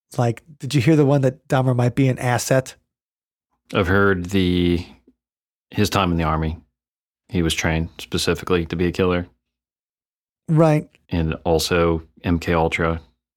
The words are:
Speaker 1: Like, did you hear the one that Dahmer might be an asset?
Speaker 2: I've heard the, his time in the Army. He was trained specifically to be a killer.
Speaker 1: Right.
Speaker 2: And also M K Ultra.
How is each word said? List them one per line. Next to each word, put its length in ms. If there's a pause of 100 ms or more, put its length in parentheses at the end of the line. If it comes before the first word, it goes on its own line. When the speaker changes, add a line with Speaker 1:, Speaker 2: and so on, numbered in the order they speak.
(180)
Speaker 1:
Like, 260 (160)
did 160
you 60
hear 160
the 80
one 160
that 260
Dahmer 280
might 200
be 140
an 100
asset? 560 (960)
Speaker 2:
I've 140
heard 440
the, 540 (840)
his 200
time 220
in 60
the 60
Army. 340 (720)
He 120
was 120
trained 360 (100)
specifically 640
to 100
be 120
a 40
killer. 360 (1200)
Speaker 1:
Right. 400 (180)
Speaker 2:
And 280 (100)
also 580 (200)
M 160
K 140
Ultra. 460 (380)